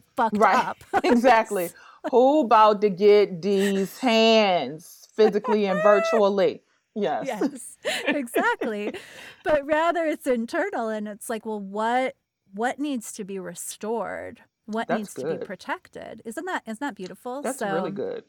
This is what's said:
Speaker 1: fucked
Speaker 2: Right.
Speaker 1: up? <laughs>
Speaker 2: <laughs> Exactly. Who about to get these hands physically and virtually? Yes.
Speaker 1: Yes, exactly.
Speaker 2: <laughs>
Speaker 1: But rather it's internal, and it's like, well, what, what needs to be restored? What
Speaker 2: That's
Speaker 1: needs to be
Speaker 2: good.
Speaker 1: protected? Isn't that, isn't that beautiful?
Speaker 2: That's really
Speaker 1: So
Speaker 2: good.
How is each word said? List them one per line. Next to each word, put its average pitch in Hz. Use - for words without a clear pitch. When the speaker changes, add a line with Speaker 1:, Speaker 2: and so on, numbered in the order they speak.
Speaker 1:
fucked 220
Speaker 2:
Right. 202
Speaker 1:
up? 208
<laughs> -
Speaker 2:
<laughs> 381
Exactly. 220
Who 262
about 214
to 214
get 190
these 196
hands 208
physically 214
and 190
virtually? 202
Yes. 156
Speaker 1:
Yes, 254
exactly. 277
Speaker 2:
<laughs> -
Speaker 1:
But 302
rather 320
it's 302
internal, 254
and 214
it's 208
like, 220
well, 214
what, 220
what 226
needs 277
to 220
be 190
restored? 185
What 220
Speaker 2:
That's 190
Speaker 1:
needs 208
to 127
be 160
Speaker 2:
good. -
Speaker 1:
protected? -
Isn't 302
that, 359
isn't 220
that 285
beautiful? 208
Speaker 2:
That's 254
really 190
Speaker 1:
So 196
Speaker 2:
good. 107